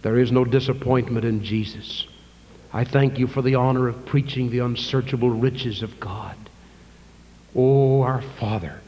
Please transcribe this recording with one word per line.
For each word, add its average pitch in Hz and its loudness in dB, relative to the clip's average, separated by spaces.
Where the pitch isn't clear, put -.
There 110 2
is 123 4
no 127 4
disappointment 127 0
in 110 -2
Jesus. - -6
I 117 -2
thank 135 2
you 123 2
for 135 -4
the 131 2
honor 127 2
of - -10
preaching 131 -2
the 120 -2
unsearchable 123 -2
riches 113 -2
of 110 -10
God. 98 -10
Oh, 135 4
our 123 0
Father 104 -4